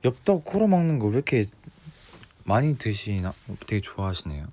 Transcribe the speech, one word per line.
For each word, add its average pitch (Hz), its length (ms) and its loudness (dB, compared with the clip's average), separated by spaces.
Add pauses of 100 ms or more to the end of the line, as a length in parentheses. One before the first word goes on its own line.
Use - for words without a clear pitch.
엽떡 156 400 2
코로 214 240 2
먹는 170 300 4
거 107 100 0
왜 104 60 0
이렇게 120 320 2 (960)
많이 131 340 2
드시나? 101 540 -4 (340)
되게 107 140 -2
좋아하시네요. 87 720 -6